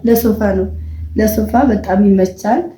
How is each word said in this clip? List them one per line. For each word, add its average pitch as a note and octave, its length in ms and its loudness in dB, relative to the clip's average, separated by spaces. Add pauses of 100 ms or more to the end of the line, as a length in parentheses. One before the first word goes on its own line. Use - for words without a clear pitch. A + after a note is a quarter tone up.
ለሶፋ A3+ 360 2 (140)
ነው። F#3+ 140 -2 (480)
ለሶፋ G#3+ 380 0 (140)
በጣም G3 360 0
ይመቻል። G3+ 580 0 (160)